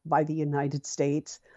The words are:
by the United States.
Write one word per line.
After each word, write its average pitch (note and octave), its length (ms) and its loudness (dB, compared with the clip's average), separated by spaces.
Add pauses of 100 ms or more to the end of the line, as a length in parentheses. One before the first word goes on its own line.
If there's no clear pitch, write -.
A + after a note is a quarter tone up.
by D#3 180 4
the D3+ 100 -2
United C#3+ 520 0
States. D3 540 -2 (160)